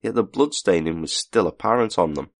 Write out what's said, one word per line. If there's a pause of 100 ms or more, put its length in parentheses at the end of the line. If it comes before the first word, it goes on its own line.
yet
the
bloodstaining
was
still
apparent
on
them. (100)